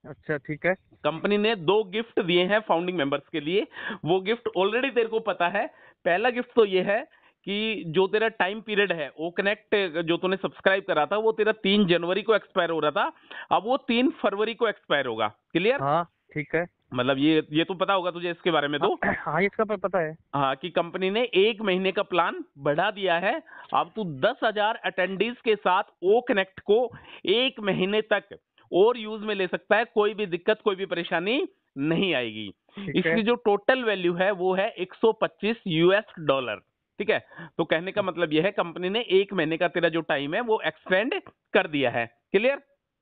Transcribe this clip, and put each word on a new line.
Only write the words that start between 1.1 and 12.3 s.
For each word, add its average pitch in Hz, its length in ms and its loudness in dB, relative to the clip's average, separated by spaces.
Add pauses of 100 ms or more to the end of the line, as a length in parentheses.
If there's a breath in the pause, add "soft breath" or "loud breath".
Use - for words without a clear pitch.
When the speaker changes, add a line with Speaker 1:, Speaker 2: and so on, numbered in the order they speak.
Speaker 2:
ने 220 180 2
दो 190 280 2
गिफ्ट 214 360 -4
दिए 175 240 4
हैं 208 160 2
फाउंडिंग 180 380 -2
मेंबर्स 139 300 -2
के 156 120 -6
लिए, 185 260 -2 (380 loud breath)
वो 180 160 2
गिफ्ट 220 280 -4 (100)
already 220 360 0
तेरे 226 140 2
को 226 180 -2
पता 180 220 0
है। 202 180 -2 (380 loud breath)
पहला 196 260 2
गिफ्ट 240 240 -8
तो 226 100 6
ये 185 180 2
है 202 200 -2 (440 soft breath)
कि 208 400 -4
जो 175 200 2
तेरा 214 220 0 (100)
टाइम 202 220 -2
पीरियड 202 320 0
है, 147 280 -4
वो 170 100 -4
कनेक्ट 196 720 -2
जो 165 140 0
तूने 185 200 -2
सब्सक्राइब 190 480 0
करा 151 220 0
था, 196 100 -2
वो 220 160 2
तेरा 214 200 0
तीन 208 340 4
जनवरी 175 360 2
को 214 120 2